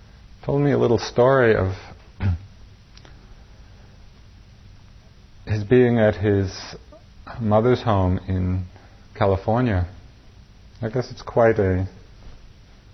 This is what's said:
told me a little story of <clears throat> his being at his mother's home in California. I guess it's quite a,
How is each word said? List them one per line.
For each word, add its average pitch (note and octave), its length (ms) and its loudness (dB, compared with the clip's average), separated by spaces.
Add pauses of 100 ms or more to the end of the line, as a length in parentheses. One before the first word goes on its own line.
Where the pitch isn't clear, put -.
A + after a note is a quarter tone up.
(480)
told C#3+ 140 -2
me C#3+ 100 2
a A#2+ 60 0
little A#2 200 2
story B2 560 2
of G2 200 0 (440)
<clears throat> F#2+ 80 -2 (3250)
his G#2 180 -2
being A#2+ 340 4
at G#2+ 160 4
his G2 600 -2 (640)
mother's A2+ 440 2
home F#2+ 360 0 (100)
in F#2 360 -2 (500)
California. G#2 720 0 (960)
I A2+ 80 -6
guess B2 220 -6
it's - 100 -16
quite A2+ 380 2
a, F#2 280 0 (1080)